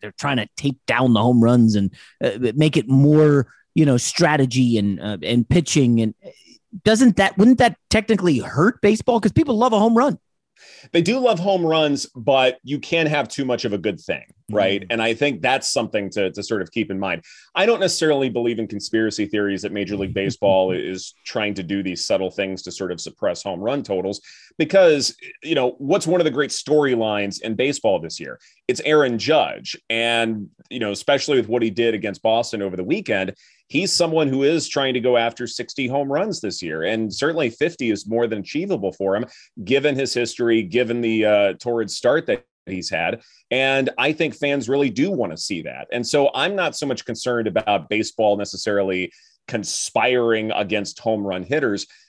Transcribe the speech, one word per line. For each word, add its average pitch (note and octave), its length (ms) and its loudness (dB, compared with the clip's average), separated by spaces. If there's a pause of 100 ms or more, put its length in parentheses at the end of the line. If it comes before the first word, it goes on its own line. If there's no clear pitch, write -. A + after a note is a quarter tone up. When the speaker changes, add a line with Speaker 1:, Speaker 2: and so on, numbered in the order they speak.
Speaker 1:
they're G#2 160 -12
trying C#3+ 200 -2
to B2 180 -2
tape C#3 300 -2
down B2 260 4
the G#2+ 100 6
home B2 180 6
runs A2+ 360 6
and, G2 180 -2 (260)
uh, C3 120 0 (240)
make D#3 200 2
it A#2+ 120 0
more, C#3+ 680 4 (220)
you D#3+ 100 6
know, C3+ 100 4
strategy C3 800 2
and, G2+ 240 0
uh, G2+ 220 -6
and A#2 260 2
pitching? C3 520 2
And, A2 140 -2 (120)
uh, - 40 -18 (520)
doesn't A3 340 6
that, G3 220 2
wouldn't A#3 200 8
that A#3+ 200 4 (120)
technically F#3+ 480 2
hurt B2+ 440 0
baseball? A3 380 2
'Cause G3 100 2
people A#3 260 2
love A#3 160 2
a A3 60 4
home A3+ 180 4
run. B3+ 220 2 (760)
Speaker 2:
They E3+ 100 4
do G#3+ 160 0
love A#3+ 200 2
home F3+ 260 0
runs, D#3 500 2
but C3 480 2
you C#3 160 -6
can't E3 300 0
have C#3+ 200 0
too - 160 -4
much B2 200 -2
of A2+ 80 -2
a G#2 60 -2
good F#2 220 -4
thing, C2+ 240 -6 (260)
right? G2 320 0
Speaker 1:
Mm. F#2+ 80 -16
Speaker 2:
And A2+ 120 -2
I A2+ 120 0
think A#2+ 260 -2
that's B2+ 280 0
something G#2 420 -4
to, G2 200 -2
to G2+ 120 -10
sort G#2 200 -4
of E2+ 100 -10
keep G#2 180 -4
in F#2+ 80 -6
mind. F#2 260 -6 (300)
I F#3 120 0
don't A3+ 140 2
necessarily D3+ 480 2
believe A#2 300 -2
in A2 80 -4
conspiracy G#2+ 600 -2
theories G2+ 360 -2
that G2+ 100 -6
Major G2+ 240 -4
League F#2+ 180 -6
Baseball F#2+ 580 2
Speaker 1:
<laughs> - 0 -
Speaker 2:
is F2+ 420 -6 (100)
trying G#2 300 -4
to G2 80 -8
do G2 200 -4
these F2+ 220 -6
subtle F#2+ 260 -2
things F#2+ 320 -6
to F2+ 100 -14
sort F2+ 200 -8
of E2+ 80 -8
suppress F2 420 -6
home F#2 180 -8
run B2 220 -4
totals G2 380 -4 (360)
because, D#3+ 600 4 (260)
you D#3+ 120 -4
know, B2+ 240 0
what's D3 280 0
one F3 140 4
of E3 40 2
the D3+ 60 2
great C#3 200 -2
storylines A2+ 880 0
in A2 140 -6
baseball A#2 460 0
this D#2+ 180 -12
year? C2+ 200 -14 (280)
It's B2 140 -2
Aaron C#3+ 380 2
Judge. G2+ 580 0 (140)
And, A2+ 580 -2 (220)
you B2 100 -8
know, G#2+ 100 -2
especially C#3 480 0
with A2+ 100 0
what A#2 140 0
he A2 80 0
did A2+ 240 0
against G2+ 280 -6
Boston A2+ 400 0
over F#2+ 140 -4
the F2+ 80 -6
weekend, G#2 500 -4 (340)
he's F3+ 240 -2
someone D#3+ 360 0
who C3+ 140 0
is D3+ 240 0
trying C3+ 280 -2
to B2 60 0
go B2 160 2
after A#2 300 -2
sixty B2 400 -8
home C#3 240 -4
runs F3 300 -4
this G2 200 -8
year. D#2+ 220 -6
And G#2+ 320 -4
certainly D3+ 360 -2
fifty D3 400 -2
is G2+ 180 -4
more A#2 180 0
than G#2+ 140 -6
achievable C#3+ 520 -4
for F#2+ 220 -2
him, A2 120 -2 (360)
given C3+ 320 0
his C3 180 -4
history, A#2 500 0
given A#2 400 -2
the, A2 220 0
uh, G2+ 360 2
torrid A#2 300 -4
start D#3 360 0
that G2+ 180 -2 (220)
he's F#2 240 -8
had. F2 320 -4 (300)
And C3+ 440 0
I C3+ 160 0
think D#3 220 -4
fans C#3+ 340 -4
really C#3 220 0
do D3 220 -2
want A2 200 -4
to D#2+ 60 -12
see E2+ 240 -8
that. C2 300 -14
And A#2+ 120 -4
so C#3+ 300 2
I'm F3 220 -2
not E3 200 -2
so D3+ 100 -6
much C3+ 180 -6
concerned A#2 420 -4
about G#2 420 -2
baseball G#2+ 480 0
necessarily G2 760 -2 (340)
conspiring A2+ 1040 -2
against G2+ 480 -4
home G#2+ 260 -2
run F#2 200 -6
hitters. A#2 420 -2 (220)